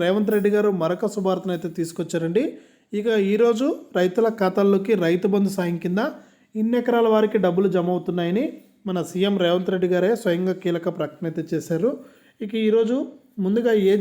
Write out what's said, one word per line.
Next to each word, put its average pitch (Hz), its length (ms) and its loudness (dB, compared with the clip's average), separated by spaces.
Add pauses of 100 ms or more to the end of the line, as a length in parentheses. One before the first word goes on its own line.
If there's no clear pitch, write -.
రేవంత్ 196 340 0
రెడ్డి 208 200 2
గారు 208 160 2 (100)
మరొక 180 340 -2
శుభార్తను 185 400 -2
అయితే 170 220 -6
తీసుకొచ్చారండి. 165 680 -2 (500)
ఇక 208 140 -4 (260)
ఈరోజు 233 340 2 (320)
రైతుల 185 300 2 (120)
ఖాతాల్లోకి 196 520 2 (120)
రైతు 180 300 2
బంధు 196 220 2
సాయం 175 280 -2
కింద 180 160 -2 (600)
ఇన్ని 233 200 0
ఎకరాల 240 320 2
వారికి 214 320 2
డబ్బులు 180 320 2
జమ 175 180 0
అవుతున్నాయని 175 500 -2 (440)
మన 180 220 -2
సీఎం 196 320 0
రేవంత్ 180 320 2
రెడ్డి 180 180 0
గారే 180 180 2 (120)
స్వయంగా 180 400 0
కీలక 175 260 -2 (100)
ప్రకటన 160 320 -6
అయితే 165 220 -6
చేశారు. 165 400 -2 (540)
ఇక 202 60 -10 (160)
ఈరోజు 226 280 2 (480)
ముందుగా 226 300 2 (160)
ఏ 202 100 4